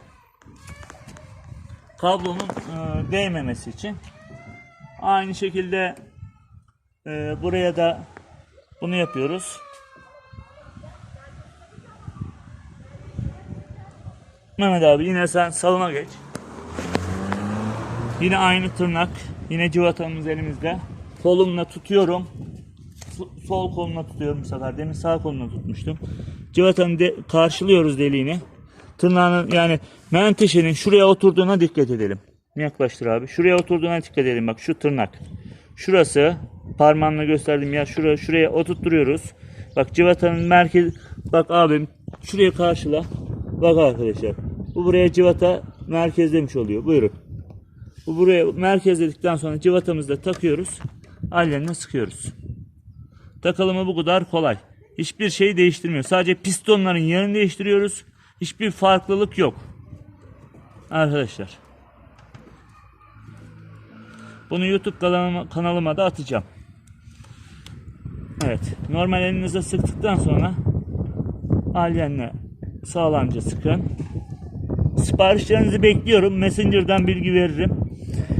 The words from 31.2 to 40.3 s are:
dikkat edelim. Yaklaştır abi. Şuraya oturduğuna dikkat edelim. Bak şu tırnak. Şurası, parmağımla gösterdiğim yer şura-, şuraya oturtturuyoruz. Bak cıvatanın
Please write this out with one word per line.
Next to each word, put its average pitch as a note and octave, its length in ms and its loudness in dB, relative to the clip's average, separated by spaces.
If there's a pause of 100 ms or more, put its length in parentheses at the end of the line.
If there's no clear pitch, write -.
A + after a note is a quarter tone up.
dikkat D3+ 300 2
edelim. G#2 280 -2 (380)
Yaklaştır C#3+ 500 -4
abi. A#2+ 220 0
Şuraya F3+ 280 4
oturduğuna E3+ 460 0
dikkat - 160 -10
edelim. B2 280 0
Bak A2 140 -4
şu D#3+ 180 -4
tırnak. C3+ 400 -2 (580)
Şurası, E3+ 600 4 (420)
parmağımla D3+ 460 4
gösterdiğim D3 500 0
yer D3 120 -2
şura-, D#3 300 0
şuraya D#3+ 340 2
oturtturuyoruz. D#3+ 720 0 (540)
Bak - 180 0
cıvatanın F3 500 4